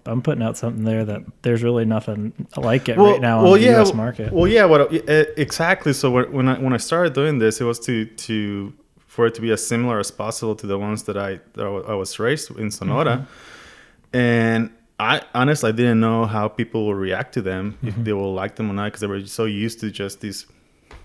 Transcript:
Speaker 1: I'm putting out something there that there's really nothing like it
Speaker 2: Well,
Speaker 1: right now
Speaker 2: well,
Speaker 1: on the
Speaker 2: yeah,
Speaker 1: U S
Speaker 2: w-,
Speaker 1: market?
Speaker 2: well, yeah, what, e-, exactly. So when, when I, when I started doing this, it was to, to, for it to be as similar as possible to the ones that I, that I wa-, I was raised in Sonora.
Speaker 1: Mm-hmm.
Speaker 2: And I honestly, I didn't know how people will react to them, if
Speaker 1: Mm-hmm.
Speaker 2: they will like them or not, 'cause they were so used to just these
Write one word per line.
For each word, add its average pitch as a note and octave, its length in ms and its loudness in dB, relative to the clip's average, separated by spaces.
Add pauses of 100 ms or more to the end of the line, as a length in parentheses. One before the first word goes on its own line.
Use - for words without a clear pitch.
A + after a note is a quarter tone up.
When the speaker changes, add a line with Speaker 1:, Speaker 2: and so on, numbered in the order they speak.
Speaker 1:
I'm A#2+ 160 -4
putting C#3 180 -2
out A2+ 160 -4
something A#2+ 260 -6
there A2 220 -2
that G#2 160 -8 (220)
there's A#2 180 0
really A#2+ 240 0
nothing G#2+ 480 -4 (240)
like B2+ 320 0
it A#2 80 0
Speaker 2:
Well, G3+ 140 8
Speaker 1:
right D#3+ 100 2
now A2+ 220 4
Speaker 2:
well, F#3 100 8
Speaker 1:
on G3+ 60 8
the A3+ 80 6
Speaker 2:
yeah, A#3+ 100 8
Speaker 1:
U - 60 8
S - 60 4
Speaker 2:
w-, A2 140 -2
Speaker 1:
market? A#2 300 -6
Speaker 2:
well, F3 140 4
yeah, G#3+ 180 6
what, D3+ 260 6
e-, D#3+ 60 0 (400)
exactly. E3 560 0
So C3 160 0
when, B2 220 2
when C3 180 0
I, C3 100 0
when C3 140 0
I A#2 40 0
started E3 360 0
doing C#3+ 240 0
this, A2 240 2
it B2 40 -2
was A#2 160 -2
to, A2+ 240 -2
to, G#2 680 -6 (340)
for A#2 200 0
it A2+ 80 0
to G#2+ 60 -10
be A2+ 100 0
as G#2 140 0
similar A#2 340 -2
as G2+ 100 -4
possible G#2+ 460 -6
to G#2+ 100 -16
the G2 120 -4
ones G#2 260 -6
that G2+ 140 -6
I, G2 220 -6 (140)
that G#2+ 120 -8
I G2 40 -6
wa-, G2 180 -8
I A2 60 -4
was F#2+ 260 -6
raised C3+ 380 -2
in G#2+ 140 -6
Sonora. C#3 460 0 (100)
Speaker 1:
Mm-hmm. - 920 -14
Speaker 2:
And A#2 520 2 (300)
I A#2 220 0 (140)
honestly, B2+ 340 2
I - 20 0
didn't A#2 280 4
know A2+ 260 2
how G#2+ 220 -2
people A2 380 -4
will G#2 100 0
react F#2+ 400 -4
to A#2+ 60 -2
them, F#2+ 420 -6
if A2+ 120 -6
Speaker 1:
Mm-hmm. A2+ 80 -4
Speaker 2:
they A2 100 -2
will G2 220 -2
like F#2+ 200 -6
them A2 140 -4
or G2 40 -6
not, G#2 180 -4
'cause - 100 -10
they G#2 60 -4
were G2 180 -6
so A2 200 -6
used A2 360 -6
to A2 100 -6
just G2 300 -10
these G2+ 240 -10 (600)